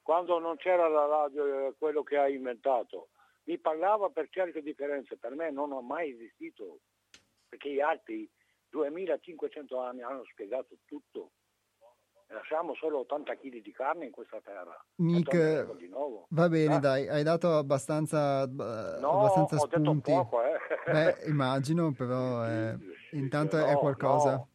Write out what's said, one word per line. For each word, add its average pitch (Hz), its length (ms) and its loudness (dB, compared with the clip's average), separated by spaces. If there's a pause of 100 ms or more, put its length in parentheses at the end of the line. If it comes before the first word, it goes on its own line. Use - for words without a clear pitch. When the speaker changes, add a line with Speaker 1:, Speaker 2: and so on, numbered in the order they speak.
Speaker 1:
Quando 175 380 2
non 165 180 -2
c'era 175 320 4
la 151 180 4
radio, 143 640 0
eh, 127 100 -6
quello 151 240 0
che 143 140 -2
ha 143 120 4
inventato. 127 800 -2 (360)
Mi 165 140 -4
parlava 180 500 0
per 151 220 -4
certe 165 320 -4
differenze, 143 560 -8
per 123 160 -12
me 160 160 -6
non 143 220 -6
ho 131 100 -8
mai 143 320 -6
esistito, 113 640 -18 (680)
perché 139 240 -12
gli 135 100 -2
altri 113 460 -4 (440)
duemilacinquecento 151 1080 -6
anni 127 240 -8
hanno 127 220 -10
spiegato 113 520 -10 (100)
tutto. 139 460 -14 (960)
Lasciamo 151 460 -6
solo 151 260 -4
ottanta 127 360 -6
chili 123 260 -14
di 104 80 -18
carne 165 360 -6
in 117 40 -14
questa 110 300 -16
terra. 90 340 -16
E - 280 -8
Speaker 2:
Nick, 170 280 2
Speaker 1:
torneremo 156 440 2
di 87 140 -18
nuovo. 117 420 -10
Speaker 2:
va 170 180 2
bene, 156 280 4
Speaker 1:
Eh? 143 40 2
Speaker 2:
dai, 135 280 2
hai 147 140 0
dato 165 340 2
abbastanza, 147 920 0
b-, 131 100 -10 (400)
Speaker 1:
No, 139 120 0 (100)
Speaker 2:
abbastanza 190 360 6
Speaker 1:
ho 147 100 4
detto 165 140 2
Speaker 2:
spunti. 151 300 2
Speaker 1:
poco, 123 320 4
eh. 143 160 2 (260)
<laughs> 170 60 -2
Speaker 2:
Beh, 156 380 2
immagino, 143 640 2
però, 127 540 -2
eh, 113 320 -2
Speaker 1:
Sì, 90 140 -14 (180)
sì, 156 80 -8
Speaker 2:
intanto 147 400 0
Speaker 1:
no, 151 80 4
Speaker 2:
è 143 100 6
qualcosa. 139 600 4
Speaker 1:
no. 127 180 -6